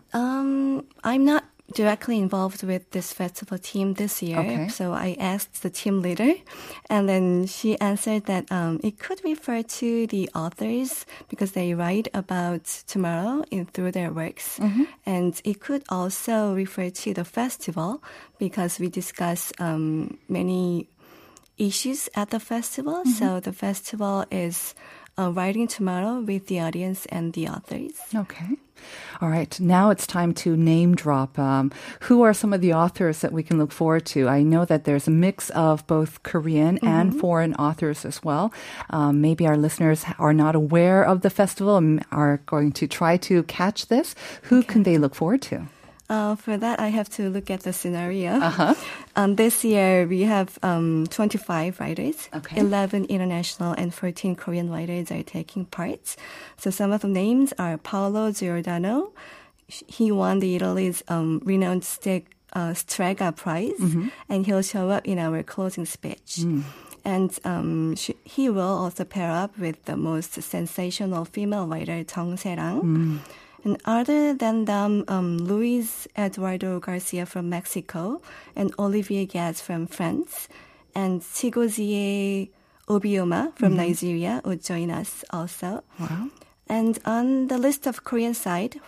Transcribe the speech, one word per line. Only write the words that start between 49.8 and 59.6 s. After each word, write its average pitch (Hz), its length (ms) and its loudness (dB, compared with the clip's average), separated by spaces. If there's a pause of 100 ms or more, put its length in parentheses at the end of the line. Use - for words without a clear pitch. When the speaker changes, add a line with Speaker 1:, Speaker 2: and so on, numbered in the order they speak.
Speaker 1:
we 185 240 2
have, 196 340 0
um, 165 460 2
twenty-five 180 720 -2
writers. 165 560 -4
Speaker 2:
Okay. 156 240 -4
Speaker 1:
Eleven 196 480 2
international 180 640 -2
and 175 220 -4
fourteen 180 420 -4
Korean 175 320 -4
writers 170 420 -6
are 170 140 -6
taking - 400 -8
part. - 520 -8 (440)
So - 80 -2
some 196 240 0
of 208 80 0
the 202 80 -2
names 220 480 2
are 170 220 -4
Paolo 202 520 0
Giordano. 180 840 -2 (560)